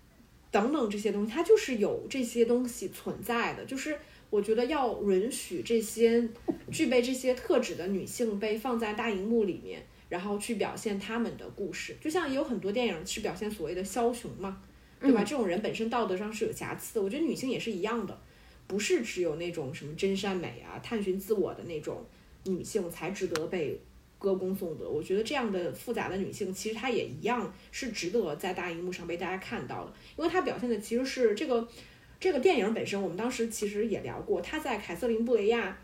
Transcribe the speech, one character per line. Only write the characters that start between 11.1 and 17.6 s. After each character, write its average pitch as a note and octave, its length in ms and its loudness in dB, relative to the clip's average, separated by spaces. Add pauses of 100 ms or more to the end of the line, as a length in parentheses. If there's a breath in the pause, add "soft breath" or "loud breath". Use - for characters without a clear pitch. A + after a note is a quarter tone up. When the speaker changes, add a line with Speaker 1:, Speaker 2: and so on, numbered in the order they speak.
Speaker 1:
们 F#3+ 180 0
的 - 180 -12
故 F#3+ 160 -4
事。 - 300 -8
就 D#4 80 -2
像 D#4+ 200 0
也 C4 60 0
有 C#4+ 80 2
很 B3 160 -2
多 F#3 120 -2
电 A#3+ 160 2
影 E3 180 -2
是 - 160 -6
表 E3 120 -2
现 G#3 160 -4
所 F#3+ 160 -6
谓 D3+ 80 -2
的 F#3 100 -2
枭 A#3 300 2
雄 A#3+ 160 -8 (100)
嘛， G3 220 -8 (380 loud breath)
对 C4+ 120 6
吧？ G#3+ 120 8
Speaker 2:
嗯。 - 20 2
Speaker 1:
这 C#4+ 100 -4
种 A#3 120 2
人 F3+ 140 2
本 G3 120 -2
身 A3+ 160 -2
道 A#3+ 160 2
德 F#3+ 100 0
上 G#3 160 -4
是 A3 140 -2
有 - 60 0
瑕 - 240 -6
疵 - 200 -8
的。 A3+ 60 2
我 G3 80 2
觉 A#3 80 -4
得 D#4 60 2
女 D4 120 2
性 C4 140 -4
也 A#3+ 100 0
是 A#3 120 -4